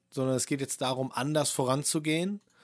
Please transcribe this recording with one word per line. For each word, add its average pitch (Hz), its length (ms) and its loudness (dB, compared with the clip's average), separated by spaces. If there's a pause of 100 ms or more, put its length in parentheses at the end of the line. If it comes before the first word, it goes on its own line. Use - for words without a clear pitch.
sondern 131 260 0
es 123 120 0
geht 143 140 -2
jetzt - 200 -4
darum, 131 300 -2
anders 143 400 0
voranzugehen. 156 920 0 (220)